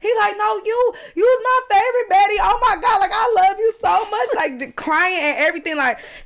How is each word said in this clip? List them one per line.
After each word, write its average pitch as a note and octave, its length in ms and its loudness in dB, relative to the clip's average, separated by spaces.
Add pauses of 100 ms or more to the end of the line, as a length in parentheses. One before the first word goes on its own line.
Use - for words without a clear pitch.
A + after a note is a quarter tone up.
He G#4+ 160 -2
like, G#4 200 0
No, G#4 280 -2
you, A#4 280 0 (220)
you F4 100 -2
was B4+ 160 4 (280)
my G4+ 80 0
favorite, A#4+ 320 0
Betty. G4+ 320 2
Oh G#4 180 0 (100)
my F#4+ 120 0
God, A4 200 2
like, F#4+ 120 0
I A4+ 240 0
love F#4+ 220 4
you A4 220 0
so F#4 300 0
much. A#4 240 -2
Like, D4 240 -4
d-, B3 140 -10
crying F4 480 -2
and D4 180 -2
everything. D#4+ 380 -2
Like C4 220 -2 (260)